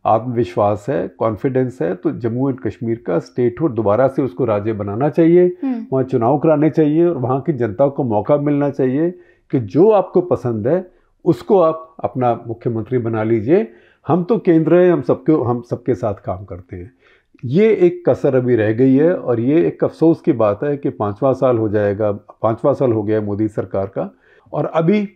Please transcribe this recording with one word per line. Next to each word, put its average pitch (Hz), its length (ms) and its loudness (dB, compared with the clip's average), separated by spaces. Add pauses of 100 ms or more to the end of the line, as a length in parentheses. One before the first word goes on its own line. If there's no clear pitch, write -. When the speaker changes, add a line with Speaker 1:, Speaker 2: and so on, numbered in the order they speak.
Speaker 1:
आत्मविश्वास 113 840 0
है, 175 180 -4
कॉन्फिडेंस 127 760 -4
है, 175 140 -4
तो 165 160 -4
जम्मू 120 380 -4
एंड - 100 -6
कश्मीर 113 480 -6
का - 120 -2
स्टेटहुड 123 560 -2
दोबारा 110 320 2
से 131 140 -2
उसको 131 240 -4
राज्य 107 280 -2
बनाना 104 360 -4
चाहिए, 175 540 4
Speaker 2:
हम्म। 247 300 -6
Speaker 1:
वहाँ 131 120 0
चुनाव 127 320 0
कराने 151 320 2
चाहिए 156 360 2
और 170 120 0
वहाँ 127 240 -2
की 160 120 -4
जनता 120 340 0
को 135 160 -4
मौका 113 340 0
मिलना 143 320 0
चाहिए 139 420 0 (400)
कि 139 80 0
जो 135 300 2
आपको 185 320 2
पसंद 120 460 -2
है 180 240 -2 (340)
उसको 185 340 2
आप 160 400 0
अपना 123 480 -2
मुख्यमंत्री 117 500 -4
बना 110 260 -2
लीजिए, 117 480 0 (360)
हम 175 160 0
तो 220 140 0
केंद्र 165 380 4
हैं, 180 180 6
हम 151 80 -2
सबके, - 300 0
हम 123 380 0
सबके 127 260 -2
साथ 104 180 -4
काम 95 320 -10
करते 90 300 -16
हैं। 90 180 -16 (520)
ये 196 280 2
एक 180 360 2
कसर 131 260 0
अभी 123 200 2
रह 110 160 2
गई 131 240 4
है 160 200 4
और 123 240 -2
ये 151 280 2
एक - 160 -4
अफसोस 160 380 2
की 170 100 0
बात 107 320 0
है 147 140 -2
कि 139 120 -4
पाँचवा 110 440 -2
साल 127 240 0
हो 110 120 0
जाएगा, 104 420 0
पाँचवा 110 640 -2
साल 127 180 0
हो 110 120 0
गया 107 160 0
है 107 60 -4
मोदी 101 220 -2
सरकार 101 380 -6
का - 300 -8 (380)
और 147 120 -4
अभी 196 500 0